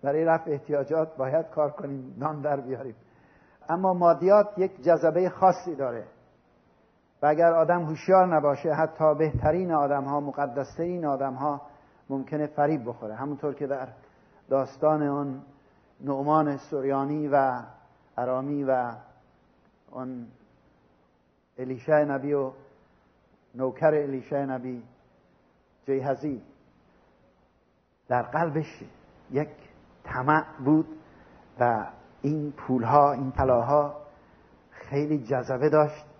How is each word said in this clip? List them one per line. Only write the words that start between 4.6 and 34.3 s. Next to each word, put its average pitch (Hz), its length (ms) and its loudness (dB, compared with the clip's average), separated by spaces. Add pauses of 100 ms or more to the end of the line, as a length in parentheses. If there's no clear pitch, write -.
جذبه 175 460 4
خاصی 180 460 2
داره 120 320 -6 (1160)
و 139 40 2
اگر 165 260 6
آدم 165 300 4
هوشیار 180 540 4
نباشه، 147 360 0
حتی 156 420 2
بهترین 160 580 0
آدم‌ها، 143 480 0
مقدسترین 143 840 -6
آدم‌ها 139 540 -4 (500)
ممکنه 143 360 -4
فریب 147 420 -2
بخوره، 110 260 -10
همونطور 139 400 -6
که 147 120 -8
در 131 220 -6 (640)
داستان 151 520 0
اون 139 400 -4 (580)
نعمان 143 560 0
سوریانی 139 720 -2
و 135 340 2 (540)
ارامی 135 480 -2
و 127 260 0 (1000)
اون 127 360 -10 (1300)
الیشع 131 460 0
نبی 139 280 -2
و 135 200 0 (1040)
نوکر 131 400 2
الیشع 139 500 -4
نبی 127 380 -8 (1040)
جیهزی، 135 560 -2 (1700)
در 123 140 0
قلبش 156 600 -4 (460)
یک 147 180 -2 (560)
طمع 151 400 0 (200)
بود 156 220 4 (760)
و 117 260 2 (360)
این 147 300 -2
پولها، 139 600 4
این 131 200 -4
طلاها 139 640 2 (720)